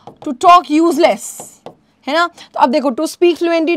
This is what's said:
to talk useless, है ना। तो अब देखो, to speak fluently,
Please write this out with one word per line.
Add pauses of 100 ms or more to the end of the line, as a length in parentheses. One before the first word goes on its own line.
(260)
to (100)
talk
useless, (760)
है
ना। (280)
तो
अब
देखो,
to
speak
fluently,